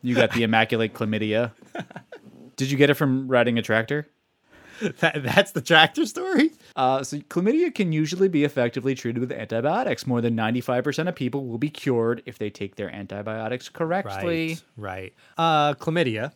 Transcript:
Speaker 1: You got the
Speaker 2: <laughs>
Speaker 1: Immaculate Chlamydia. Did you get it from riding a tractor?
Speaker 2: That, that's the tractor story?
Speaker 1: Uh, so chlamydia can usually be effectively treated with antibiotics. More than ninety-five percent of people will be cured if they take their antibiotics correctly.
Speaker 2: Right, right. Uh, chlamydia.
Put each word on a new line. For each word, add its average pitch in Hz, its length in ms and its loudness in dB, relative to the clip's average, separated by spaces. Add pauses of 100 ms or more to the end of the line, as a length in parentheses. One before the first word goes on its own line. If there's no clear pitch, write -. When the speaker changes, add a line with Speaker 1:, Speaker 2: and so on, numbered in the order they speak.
Speaker 1:
You 123 120 0
got 113 160 4
the 117 120 0
Speaker 2:
<laughs> - 0 -
Speaker 1:
Immaculate 110 500 2
Chlamydia. 107 580 -2 (1040)
Did 135 160 -2
you 139 60 0
get 143 120 8
it 147 40 6
from 135 340 0
riding 120 300 4
a 113 40 0
tractor? 113 460 -2 (920)
Speaker 2:
That, 151 240 0
that's 190 280 2
the 156 100 -6
tractor 160 440 6
story? 320 440 0 (260)
Speaker 1:
Uh, 135 280 2
so 147 160 -8
chlamydia 254 540 0
can 175 200 0
usually 160 340 2
be 156 160 2
effectively 131 520 0
treated 120 240 -6
with 123 120 -4
antibiotics. 131 760 -2
More 120 140 0
than 117 160 0
ninety-five 120 480 0
percent 151 240 -2
of 180 80 -6
people 139 300 -4
will 117 140 -8
be 147 100 -2
cured 120 560 0
if 104 120 -16
they 107 120 -6
take 98 260 -10
their 98 180 -8
antibiotics 110 760 -8
correctly. 165 880 -4 (180)
Speaker 2:
Right, 95 380 -12
right. - 0 - (240)
Uh, 151 380 2
chlamydia. 147 600 -2